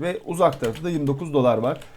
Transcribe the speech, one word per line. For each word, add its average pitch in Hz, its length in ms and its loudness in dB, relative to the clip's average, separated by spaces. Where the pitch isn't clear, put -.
ve 180 240 -4
uzak 170 360 2
tarafta 127 240 -2
da 175 60 -2
yirmi 151 160 0
dokuz 143 280 -2
dolar 123 240 4
var. 127 220 -2